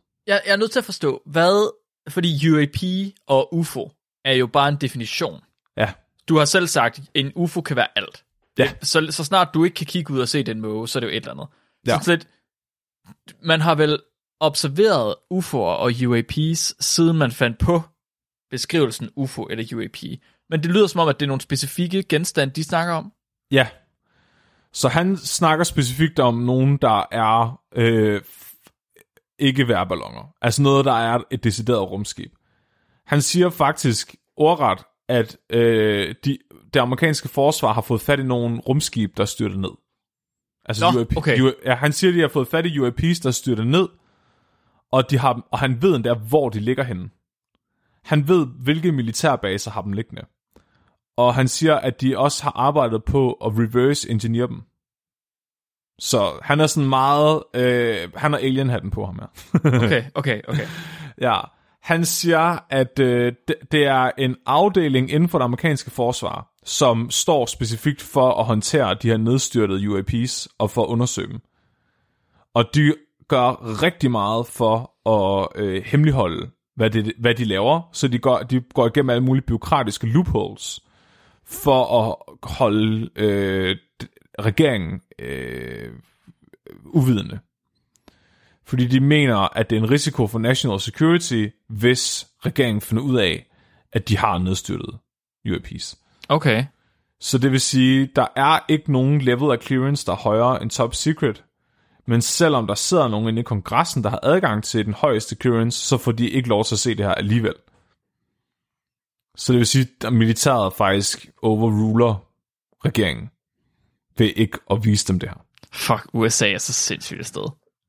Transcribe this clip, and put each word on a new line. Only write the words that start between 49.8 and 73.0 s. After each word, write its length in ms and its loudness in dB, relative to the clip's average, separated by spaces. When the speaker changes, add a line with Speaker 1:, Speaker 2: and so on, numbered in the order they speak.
Speaker 2:
dem 120 -8
liggende. 280 -8
Og 180 4
han 120 4
siger, 280 4
at 260 -2
de 160 0
også 260 0
har 120 -2
arbejdet 480 0
på 300 2
at 200 -4
reverse 560 2
engineer 380 -2
dem. 140 -12
Så 420 -2
han 180 0
er 80 4
sådan 220 0
meget... 540 2
Øh, 640 0
han 180 -2
har 60 -2
alien-hatten 520 -2
på 140 -6
ham 140 -12
her. 80 -14
<laughs> 260 4
Speaker 1:
Okay, 180 0
okay, 320 -4
okay. 200 -6
Speaker 2:
Ja. 180 0
Han 240 0
siger, 540 0
at, 300 0
øh, 340 2
det, 80 -2
det 140 4
er 320 2
en 180 -2
afdeling 640 2
inden 180 2
for 80 -2
det 80 0
amerikanske 460 -2
forsvar, 640 -6
som 420 2
står 340 0
specifikt 560 -4
for 300 2
at 140 0
håndtere 560 0
de 60 0
her 100 4
nedstyrtede 720 0
U 80 -2
A 40 -2
Ps 460 -4
og 140 -2
for 120 0
at 40 0
undersøge 400 -2
dem. 120 -12
Og 120 2
de 180 4